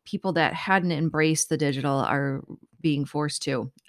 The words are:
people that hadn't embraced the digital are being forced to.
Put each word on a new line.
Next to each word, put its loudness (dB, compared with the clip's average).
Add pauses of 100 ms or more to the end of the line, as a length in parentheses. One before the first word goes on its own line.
people -4
that 2
hadn't 0
embraced 2
the 0
digital 0
are 0 (380)
being 0
forced -4
to. -2 (160)